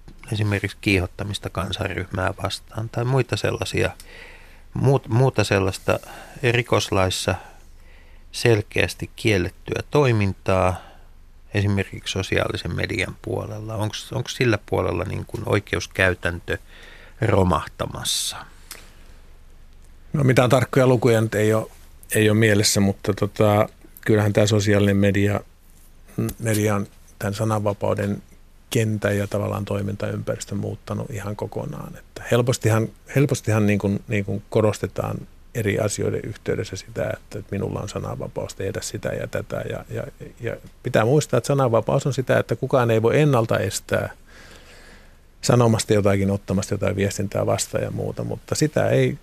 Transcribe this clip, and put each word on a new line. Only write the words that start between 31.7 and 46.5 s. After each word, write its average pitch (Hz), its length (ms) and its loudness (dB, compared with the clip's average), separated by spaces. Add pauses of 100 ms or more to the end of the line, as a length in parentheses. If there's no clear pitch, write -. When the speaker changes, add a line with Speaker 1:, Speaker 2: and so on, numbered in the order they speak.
Speaker 2:
Että - 340 -18
helpostihan, 117 580 2 (280)
helpostihan 113 500 2
niin 101 120 4
kuin, 101 300 0
niin 104 160 -2
kuin 101 260 -6
korostetaan 107 640 0 (380)
eri 107 240 0
asioiden 101 460 -2
yhteydessä 113 520 -6
sitä, 113 260 -10
että, - 360 -8
että 107 120 -14
minulla 98 300 -4
on 101 80 -8
sananvapaus 104 640 -8
tehdä 101 280 -6
sitä - 260 -8
ja - 180 -6
tätä. 104 440 -8
Ja, - 200 -10
ja, 113 120 -8 (380)
ja 120 160 -8 (260)
pitää 123 220 2
muistaa, 139 340 2
että - 100 -2
sananvapaus 135 580 2
on 135 80 -2
sitä, 127 240 0
että - 180 -2
kukaan 127 340 0
ei 110 120 4
voi 117 180 4
ennalta 117 380 4
estää 104 520 -2 (1300)
sanomasta 117 500 2
jotakin, 98 380 2
ottamasta 98 440 -4